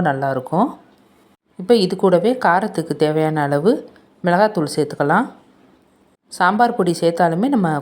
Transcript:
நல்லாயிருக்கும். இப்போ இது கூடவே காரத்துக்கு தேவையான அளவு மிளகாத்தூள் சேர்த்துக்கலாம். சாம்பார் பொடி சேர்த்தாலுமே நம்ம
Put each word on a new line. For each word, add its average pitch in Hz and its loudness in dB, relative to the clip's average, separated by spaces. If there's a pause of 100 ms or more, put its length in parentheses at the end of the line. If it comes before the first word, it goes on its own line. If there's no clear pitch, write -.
நல்லாயிருக்கும். 139 -2 (920)
இப்போ 185 2 (100)
இது 185 0
கூடவே 185 2 (120)
காரத்துக்கு 180 0 (100)
தேவையான 156 0
அளவு 147 2 (540)
மிளகாத்தூள் 180 2
சேர்த்துக்கலாம். 156 0 (1120)
சாம்பார் 214 2
பொடி 175 0
சேர்த்தாலுமே 170 0
நம்ம 185 0 (100)